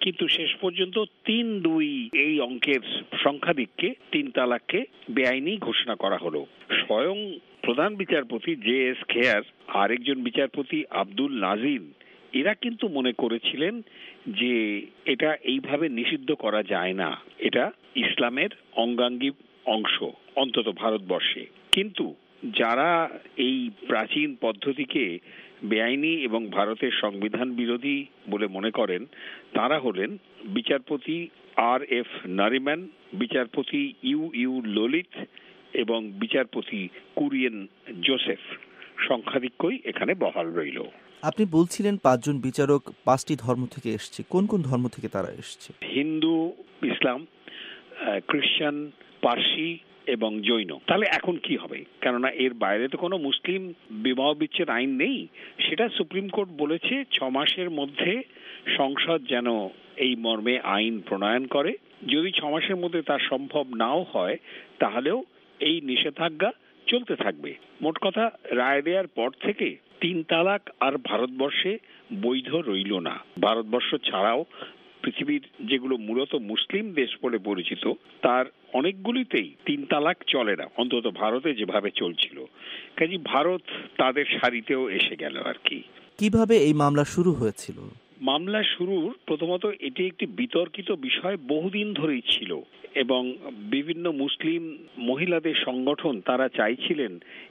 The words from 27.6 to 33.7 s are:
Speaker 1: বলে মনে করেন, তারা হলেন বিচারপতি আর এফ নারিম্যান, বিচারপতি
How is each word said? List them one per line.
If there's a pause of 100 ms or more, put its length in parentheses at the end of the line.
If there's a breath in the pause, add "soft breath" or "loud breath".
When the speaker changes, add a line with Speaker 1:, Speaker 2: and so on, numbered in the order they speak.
Speaker 1:
বলে
মনে
করেন, (460 loud breath)
তারা
হলেন (260)
বিচারপতি (280)
আর
এফ (200)
নারিম্যান, (240)
বিচারপতি (100)